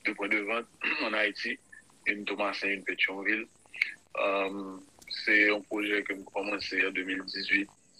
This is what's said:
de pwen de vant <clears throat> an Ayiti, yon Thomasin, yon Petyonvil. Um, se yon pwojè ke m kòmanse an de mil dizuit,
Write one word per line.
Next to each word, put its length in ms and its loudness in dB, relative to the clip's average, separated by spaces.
de 120 0
pwen 140 -2
de 160 4
vant 400 -4
<clears throat> 180 0
an 120 0
Ayiti, 380 0
yon 200 0
Thomasin, 480 0
yon 120 -10
Petyonvil. 560 0
Um, 600 0
se 140 6
yon 240 4
pwojè 360 0
ke 120 -4
m 120 -12
kòmanse 560 0
an 100 -2
de 100 -2
mil 240 -2
dizuit, 400 0